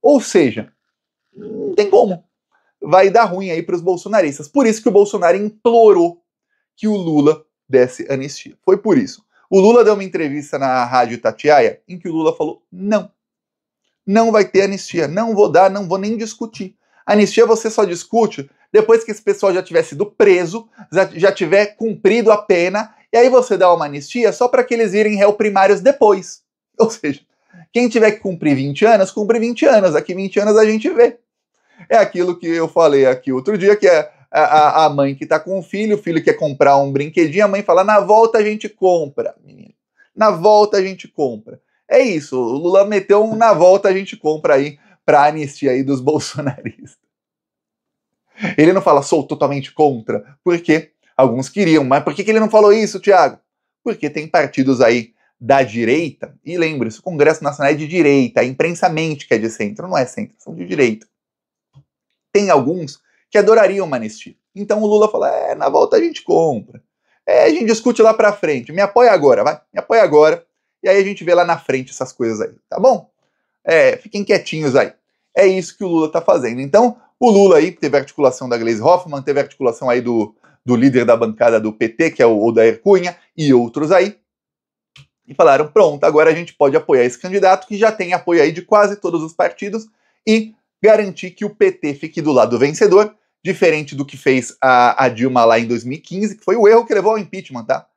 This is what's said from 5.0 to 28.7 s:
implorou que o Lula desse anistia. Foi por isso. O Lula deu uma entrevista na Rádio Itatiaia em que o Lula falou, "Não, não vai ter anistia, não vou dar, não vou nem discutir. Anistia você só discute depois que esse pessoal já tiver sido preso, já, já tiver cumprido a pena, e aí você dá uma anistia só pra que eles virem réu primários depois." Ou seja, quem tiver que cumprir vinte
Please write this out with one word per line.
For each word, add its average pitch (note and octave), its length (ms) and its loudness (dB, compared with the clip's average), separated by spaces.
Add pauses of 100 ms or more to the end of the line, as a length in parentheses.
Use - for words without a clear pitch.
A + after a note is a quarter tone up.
implorou G#3 840 2 (540)
que G#3+ 120 -8
o G#3+ 80 0
Lula D#3 480 0 (260)
desse - 420 0
anistia. C#3 540 -12
Foi F#3+ 120 2
por F#3+ 200 0
isso. - 260 -6 (260)
O F#3+ 100 2
Lula A#3 240 4
deu G#3 100 4
uma G3 100 -4
entrevista D3 540 -8
na C3 260 -2
Rádio A#2+ 300 -2
Itatiaia A#2+ 760 0
em F3 120 -16
que F3 100 -12
o - 20 -8
Lula D#3+ 240 -2
falou, D#3+ 360 -10
"Não, G3+ 400 -6 (960)
não A3+ 260 0
vai G#3 140 2
ter G3 180 0
anistia, F#3 440 -6
não G#3+ 280 -6
vou G#3 140 2
dar, F#3+ 200 4
não G3 180 -6
vou F#3 100 -4
nem G#3+ 200 -6
discutir. G#3+ 580 -12 (300)
Anistia G#3 400 2
você A3 240 -2
só G#3+ 140 -2
discute G3+ 680 -4 (240)
depois A3 300 2
que A3 80 -14
esse G#3 100 -14
pessoal G3 320 -2
já F3+ 80 -2
tiver E3 220 -2
sido D#3 220 -6
preso, F#3+ 640 0 (220)
já, F3+ 220 0
já F#3 180 2
tiver G3 440 0
cumprido G#3+ 560 0
a G#3 60 4
pena, F#3+ 580 -2 (160)
e A3+ 60 0
aí B3 120 4
você A#3+ 280 2
dá F3 160 4
uma D#3+ 120 -2
anistia D3 460 -4
só B3 160 -2
pra B3 160 0
que B3 100 -4
eles A3+ 200 -2
virem G#3+ 240 0
réu G3+ 160 2
primários G3 480 0
depois." G#3 600 0 (380)
Ou D3+ 100 2
seja, C#3+ 320 -8 (520)
quem A#3+ 160 0
tiver A3 220 2
que - 80 -12
cumprir D#3+ 360 -4
vinte C#3+ 300 -4